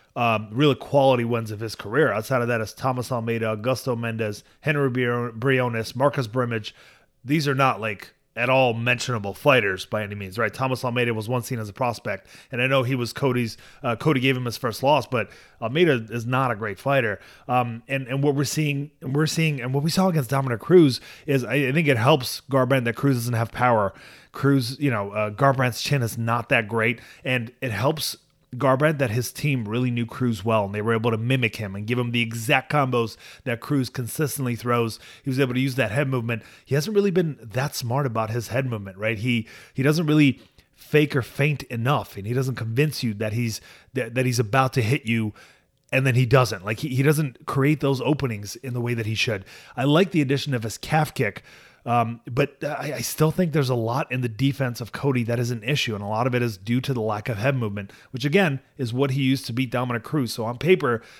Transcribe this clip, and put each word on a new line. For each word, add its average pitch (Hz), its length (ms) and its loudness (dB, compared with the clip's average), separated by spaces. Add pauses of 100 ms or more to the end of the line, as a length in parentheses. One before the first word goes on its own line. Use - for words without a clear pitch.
(160)
um, 110 360 0
really 135 240 4
quality 135 500 2
wins 113 240 -2
of 104 100 -10
his 110 160 -8
career. 120 380 0
Outside 120 300 0
of 117 40 0
that 117 140 0
is 107 120 -8
Thomas 127 380 -4
Almeida, 113 460 -2
Augusto 120 420 -2
Mendez, 110 440 -4 (180)
Henry 143 280 0
Brio-, 120 420 -2
Briones, 117 640 0
Marcus 135 320 0
Brimage. 117 460 -4 (520)
These 143 220 0
are 135 80 0
not, 131 260 2
like, 107 320 -8 (220)
at 120 140 -2
all 131 240 4
mentionable 117 600 -2
fighters 104 520 2
by 107 180 -4
any 104 120 -8
means, 98 220 -10
right? 110 160 0
Thomas 131 320 -2
Almeida 120 280 0
was 107 140 -4
once 123 200 -2
seen 123 120 -6
as 110 80 -8
a 101 60 -14
prospect, 107 540 -4 (240)
and 120 100 -4
I 127 60 2
know 135 160 4
he 127 120 0
was 120 160 -2
Cody's, 123 460 0 (260)
uh, 120 120 0
Cody 143 240 0
gave 127 180 2
him 127 80 -6
his 117 120 -6
first 113 260 -4
loss, 135 240 2
but 113 220 -2 (300)
Almeida 131 500 2
is 113 160 -6
not 127 260 0
a 113 40 0
great 104 240 -6
fighter. 123 400 0 (280)
Um, 120 400 0
and, 135 200 -4
and 135 160 0
what 143 120 4
we're 143 100 2
seeing, 147 460 -2 (100)
we're 147 240 0
seeing, 156 340 0
and 123 140 -4
what 139 100 0
we 165 60 0
saw 185 180 2
against 156 220 0
Dominic 135 320 0
Cruz 160 400 6 (240)
is, 139 180 0
I, 110 100 -4
I 135 200 2
think 160 140 2
it 135 100 4
helps 127 520 2
Garbrandt 131 360 2
that 117 100 0
Cruz 139 220 2
doesn't 120 160 -2
have 113 180 -2
power. 113 420 2 (380)
Cruz, 135 480 2
you 143 120 0
know, 101 200 -4
uh, 107 200 -2
Garbrandt's 127 500 2
chin 143 200 0
is 117 160 -4
not 117 320 -2
that 117 180 2
great, 113 340 0 (240)
and 123 260 -2 (100)
it 131 100 -4
helps 135 440 -2 (400)
Garbrandt 135 440 2
that 127 120 0
his 120 200 -2
team 135 360 -2
really 123 220 0
knew 120 160 -2
Cruz 113 400 -2
well, 113 200 2
and 98 80 -8
they 104 100 -4
were 113 100 2
able 113 160 2
to 113 80 0
mimic 120 400 0
him 101 180 -6
and 104 120 -6
give 120 100 0
him 120 140 -2
the 120 100 0
exact 117 500 -2
combos 123 460 0 (260)
that 117 160 -4
Cruz 135 300 -2
consistently 127 680 -4
throws. 117 440 0 (240)
He - 60 -4
was 131 100 0
able 127 160 2
to 127 40 2
use 131 160 0
that 117 160 0
head 135 160 0
movement. 117 360 -2 (200)
He - 120 -2
hasn't 156 200 0
really 202 160 4
been 165 300 0
that 123 340 -4
smart 131 300 -2
about 110 240 -2
his 117 200 -4
head 131 180 -2
movement, 98 300 -8
right? 107 200 -2
He, 117 300 0 (260)
he - 80 -4
doesn't 156 240 2
really 151 360 6 (340)
fake 151 400 2
or 131 80 2
feint 143 400 -2
enough, 120 520 -2
and 101 120 -8
he 113 60 -4
doesn't 131 220 -2
convince 117 480 -2
you 110 120 0
that 107 180 -4
he's, 113 280 -2 (320)
that, 117 200 -4
that 127 140 2
he's 120 120 2
about 127 340 2
to 131 100 2
hit 113 240 0
you, 110 260 0 (580)
and 131 140 2
then 131 80 2
he 127 140 4
doesn't. 113 360 4
Like, 110 160 -4
he, 151 100 -6
he 127 120 0
doesn't 143 460 0
create 143 340 2
those 139 200 0
openings 117 560 -2
in 127 180 -8
the 123 60 -2
way 120 120 -2
that 113 140 -2
he 110 80 -2
should. 101 280 -2 (320)
I 127 100 -2
like 156 260 4
the 160 100 2
addition 135 320 0
of 120 80 -2
his 110 160 -8
calf 151 380 0
kick, 107 280 -2 (420)
um, 117 340 0 (100)
but 139 320 -2
I, 143 360 -6
I 127 40 -8
still 156 300 0
think 170 220 0
there's 139 160 0
a 127 60 0
lot 120 360 -2
in 127 80 -2
the 123 100 -2
defense 123 520 -2
of 113 100 -10
Cody 127 320 0
that 117 160 -2
is 120 100 -2
an 120 140 -6
issue, 123 320 -2
and 101 80 -6
a 101 40 -6
lot 110 200 0
of 123 80 0
it 123 60 2
is 117 160 -2
due 117 240 -2
to 139 120 -4
the 120 80 -2
lack 107 280 -4
of 113 80 -4
head 127 180 0
movement, 101 360 -6 (200)
which, 117 140 -6
again, 147 340 2 (180)
is 117 160 -4
what 135 180 0
he 135 120 0
used 131 220 2
to 120 80 -8
beat 120 180 -2
Dominic 123 320 -2
Cruz. 135 300 -2
So 120 100 -6
on 117 140 -4
paper, 147 440 0 (180)